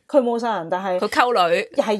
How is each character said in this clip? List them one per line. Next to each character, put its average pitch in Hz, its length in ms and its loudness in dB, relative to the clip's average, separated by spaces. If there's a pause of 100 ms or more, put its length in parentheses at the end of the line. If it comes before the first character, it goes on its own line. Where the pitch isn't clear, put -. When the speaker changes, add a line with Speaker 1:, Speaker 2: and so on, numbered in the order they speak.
Speaker 1:
佢 294 140 2
冇 233 180 0
殺 226 200 -4
人， 165 100 -8
但 180 160 -2
係 185 140 -2
Speaker 2:
佢 202 100 -2
溝 233 420 2
女。 180 120 2 (200)
Speaker 1:
係 226 180 -2